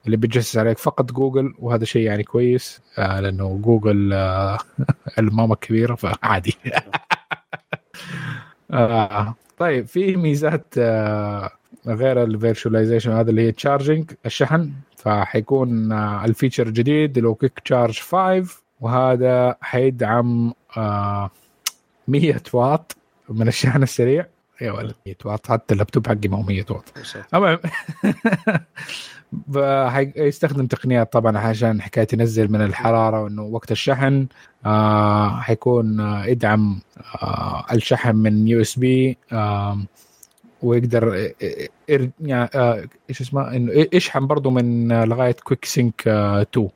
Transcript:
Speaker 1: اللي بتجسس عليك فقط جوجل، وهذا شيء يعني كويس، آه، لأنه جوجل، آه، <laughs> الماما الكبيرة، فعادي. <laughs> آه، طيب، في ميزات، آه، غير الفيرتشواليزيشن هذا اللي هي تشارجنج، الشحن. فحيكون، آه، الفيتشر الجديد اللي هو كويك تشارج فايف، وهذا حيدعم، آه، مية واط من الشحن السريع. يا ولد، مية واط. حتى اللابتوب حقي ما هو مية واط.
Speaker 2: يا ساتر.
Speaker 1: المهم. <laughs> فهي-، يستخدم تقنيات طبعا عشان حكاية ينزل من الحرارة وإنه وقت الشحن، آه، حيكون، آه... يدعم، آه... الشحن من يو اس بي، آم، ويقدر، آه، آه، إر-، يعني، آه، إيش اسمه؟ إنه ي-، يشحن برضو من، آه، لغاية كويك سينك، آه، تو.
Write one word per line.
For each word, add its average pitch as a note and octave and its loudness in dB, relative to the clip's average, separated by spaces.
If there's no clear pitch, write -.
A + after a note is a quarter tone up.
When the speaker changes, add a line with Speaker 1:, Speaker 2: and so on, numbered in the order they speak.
Speaker 1:
اللي A2+ 2
بتجسس A2+ 0
عليك A2+ 2
فقط B2+ -2
جوجل، C3+ -2
وهذا A#2 -2
شيء A#2 0
يعني G#2 0
كويس، B2 -2
آه، G2 -2
لأنه F#2+ -4
جوجل، G#2 2
آه، G2 0
<laughs> - -4
الماما A2 2
الكبيرة، A#2 0
فعادي. - -2
<laughs> B2+ -6
آه، A2 0
طيب، C#3 0
في F#3+ 0
ميزات، D3+ 0
آه، G#2+ 0
غير B2 2
الفيرتشواليزيشن A2 0
هذا A2+ 2
اللي A2 2
هي A2+ 2
تشارجنج، C#3+ 0
الشحن. C#3+ 0
فحيكون، A2 0
آه، G#2+ -2
الفيتشر A#2+ 0
الجديد C3+ 0
اللي A#2 2
هو G#2+ 0
كويك - -2
تشارج A#2+ 0
فايف، F#3 0
وهذا B2+ 2
حيدعم، A#2+ 0
آه، G2+ -4
مية C#3+ 0
واط C3+ 0
من A2 0
الشحن C3 2
السريع. C3 0
يا A2+ -6
ولد، A2 -8
مية F#2+ -14
واط. G#2+ -6
حتى A2+ 0
اللابتوب G#2 0
حقي G#2 -2
ما G2 -2
هو G2+ -4
مية F#2+ -4
واط. - -10
Speaker 2:
يا - -18
ساتر. - -16
Speaker 1:
المهم. F3 2
<laughs> - -6
فهي-، C#3 0
يستخدم C#3+ 0
تقنيات B2 0
طبعا A2 4
عشان A2 0
حكاية - 0
ينزل A2+ 2
من G#2+ 2
الحرارة A2 2
وإنه G#2 -8
وقت A2+ -8
الشحن، C3+ 2
آه، G#2+ 2
حيكون، A2+ 0
آه... G#2 -4
يدعم، G#2+ 2
آه... - -6
الشحن A#2+ 2
من A2 4
يو A#2 4
اس - -2
بي، B2+ 2
آم، G2+ -2
ويقدر، A#2 2
آه، F2+ -4
آه، D2+ -6
إر-، B2+ 0
يعني، B2 -2
آه، A#2 2
إيش C3 -10
اسمه؟ B2+ -4
إنه A#2+ 0
ي-، D#3 4
يشحن C3+ 0
برضو C#3 0
من، A#2+ 2
آه، A#2 4
لغاية B2 0
كويك - -4
سينك، A#2+ 0
آه، G#2 2
تو. A2 0